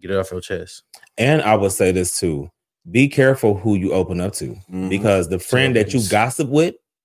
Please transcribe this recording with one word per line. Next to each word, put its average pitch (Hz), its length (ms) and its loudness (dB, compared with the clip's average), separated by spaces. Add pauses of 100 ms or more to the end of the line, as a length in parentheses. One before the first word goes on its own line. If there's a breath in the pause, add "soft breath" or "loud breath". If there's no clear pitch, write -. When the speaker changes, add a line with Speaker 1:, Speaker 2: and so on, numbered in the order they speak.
Speaker 1:
get 92 100 -10
it 98 60 -2
off 95 160 -4
your 90 80 -8
chest. 87 420 -10 (340 loud breath)
Speaker 2:
And 143 260 2
I 107 120 4
would 98 180 2
say 92 200 2
this 90 260 -2
too. 76 320 -4 (400)
Be 123 180 4
careful 131 480 2
who 104 200 0
you 92 160 -2
open 90 280 -2
up 95 140 -4
to, - 140 -10
Speaker 3:
Mm-hmm. 92 400 -8
Speaker 2:
because 95 400 2
the 90 100 -2
friend 127 380 0
that 104 160 0
you 131 80 0
Speaker 1:
Yes. 101 80 -2
Speaker 2:
gossip 120 400 0
with 156 260 2 (300)